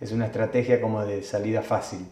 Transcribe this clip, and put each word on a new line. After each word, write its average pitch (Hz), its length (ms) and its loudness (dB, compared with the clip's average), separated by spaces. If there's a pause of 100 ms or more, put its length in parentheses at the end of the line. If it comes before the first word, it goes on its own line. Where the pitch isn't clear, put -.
es 107 120 -8
una 113 140 2
estrategia 120 540 2
como 107 240 0
de 101 180 -2
salida 107 400 0
fácil. 98 500 -4